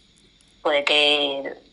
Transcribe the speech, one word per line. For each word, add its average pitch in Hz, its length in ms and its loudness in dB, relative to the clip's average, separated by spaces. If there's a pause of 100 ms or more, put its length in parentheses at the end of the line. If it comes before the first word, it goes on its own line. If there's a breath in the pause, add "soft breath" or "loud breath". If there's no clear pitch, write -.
(600)
Puede 147 220 0
que 147 720 0 (200)